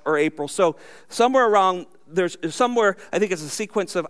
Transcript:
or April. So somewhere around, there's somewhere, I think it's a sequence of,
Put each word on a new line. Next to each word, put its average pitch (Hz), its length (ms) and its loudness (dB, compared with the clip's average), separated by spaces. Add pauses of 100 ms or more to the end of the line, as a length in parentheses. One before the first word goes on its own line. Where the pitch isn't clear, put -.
or 156 140 0
April. 151 300 -2
So 170 280 0 (320)
somewhere 254 400 2
around, 190 380 2 (200)
there's 175 300 -2 (180)
somewhere, 233 440 2 (120)
I 165 80 -2
think 196 140 0
it's 170 80 -6
a 151 80 -12
sequence 196 480 -6
of, 165 140 -4